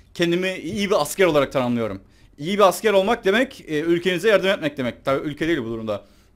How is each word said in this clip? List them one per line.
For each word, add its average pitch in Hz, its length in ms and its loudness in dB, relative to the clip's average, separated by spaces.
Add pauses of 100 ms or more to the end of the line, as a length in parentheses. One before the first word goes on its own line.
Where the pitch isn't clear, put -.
(140)
kendimi 180 400 0
iyi 185 360 -6
bir 185 120 2
asker 185 240 0
olarak 147 260 2
tanımlıyorum. 117 500 -2 (360)
İyi 180 200 -4
bir 208 60 4
asker 202 300 4
olmak 196 320 2
demek, 214 420 0
e, 151 120 -2
ülkenize 170 500 0
yardım 190 200 4
etmek 156 280 -2
demek. 123 280 -6
Tabii 143 220 0
ülke 147 200 -4
değil 165 120 0
bu 117 60 -6
durumda. 110 400 -6 (300)